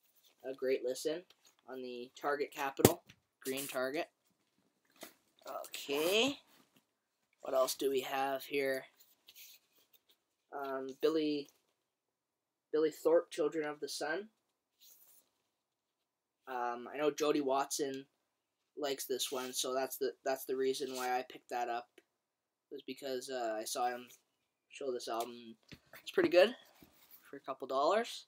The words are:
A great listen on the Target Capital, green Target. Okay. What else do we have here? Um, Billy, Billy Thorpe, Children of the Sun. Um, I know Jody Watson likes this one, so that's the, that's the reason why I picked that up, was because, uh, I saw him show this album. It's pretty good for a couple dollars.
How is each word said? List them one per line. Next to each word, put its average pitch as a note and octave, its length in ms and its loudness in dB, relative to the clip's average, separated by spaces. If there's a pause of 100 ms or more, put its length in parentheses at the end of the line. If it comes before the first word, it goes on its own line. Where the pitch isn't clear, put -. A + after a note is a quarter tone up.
(440)
A C3 100 -6
great C3+ 300 0
listen D#3 400 -2 (460)
on B2+ 120 -10
the B2 380 -8
Target C#3+ 340 -2
Capital, C#3 500 4 (420)
green C3+ 220 -4
Target. C3+ 420 -2 (1400)
Okay. F3 920 0 (1040)
What C#3+ 120 -6
else C3 220 4
do C#3 140 0
we C3+ 120 2
have C3+ 420 -2
here? C3+ 400 0 (1700)
Um, C3+ 500 -6
Billy, D3+ 460 2 (1300)
Billy D#3 180 4
Thorpe, E3 400 4
Children D3 380 0
of D3 100 -8
the C#3+ 80 -8
Sun. E3 400 -4 (2250)
Um, A#2+ 460 -4
I B2+ 40 -8
know D3 140 4
Jody D3+ 280 2
Watson C3+ 680 0 (680)
likes C#3 300 -2
this B2 260 -2
one, B2+ 220 -4
so B2+ 200 -2
that's C3 240 -2
the, B2+ 160 0 (120)
that's C3+ 200 -2
the C3 120 -2
reason C3 380 0
why B2+ 220 0
I B2+ 120 -2
picked - 220 -16
that A#2+ 180 -2
up, A#2+ 180 -4 (840)
was C#3 100 -10
because, C3 480 -6
uh, A#2+ 280 -2
I A2 60 -4
saw B2 240 -2
him B2 200 -6 (640)
show C3+ 220 -6
this B2 160 -4
album. A#2+ 480 -6 (460)
It's - 100 -16
pretty F3 180 4
good F#3+ 240 8 (760)
for C#3 80 -16
a C#3 40 -18
couple C3 260 -8
dollars. D#3 600 2